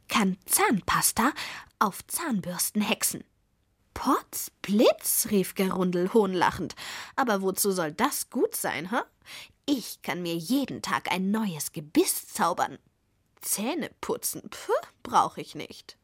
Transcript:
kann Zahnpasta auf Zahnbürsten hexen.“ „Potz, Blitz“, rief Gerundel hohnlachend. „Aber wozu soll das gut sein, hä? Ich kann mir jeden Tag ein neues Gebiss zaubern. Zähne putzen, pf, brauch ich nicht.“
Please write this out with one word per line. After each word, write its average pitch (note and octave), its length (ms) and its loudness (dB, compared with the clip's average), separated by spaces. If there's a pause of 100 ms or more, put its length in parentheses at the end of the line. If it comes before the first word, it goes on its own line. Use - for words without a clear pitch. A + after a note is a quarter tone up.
kann F#3+ 380 4
Zahnpasta B3 840 2 (480)
auf - 280 0
Zahnbürsten G#3 720 -2
hexen.“ - 420 -2 (720)
„Potz, - 580 -4 (100)
Blitz“, C4+ 720 2
rief F#3+ 240 2
Gerundel F#3 580 0
hohnlachend. F#3 640 2 (400)
„Aber A3 260 2
wozu F#3+ 300 2
soll E3+ 200 0
das - 380 -2
gut F4+ 260 0
sein, E3+ 360 -4
hä? C4 100 0 (640)
Ich - 360 -2
kann E3+ 200 -4
mir E3+ 140 -2
jeden B3 460 -2
Tag - 300 -2
ein F#3 200 0
neues G#3 400 -2
Gebiss E3 560 0
zaubern. E3+ 500 -2 (640)
Zähne A#3+ 480 -4 (120)
putzen, - 480 -6
pf, - 200 -12 (340)
brauch - 340 2
ich - 180 -10
nicht.“ - 480 -14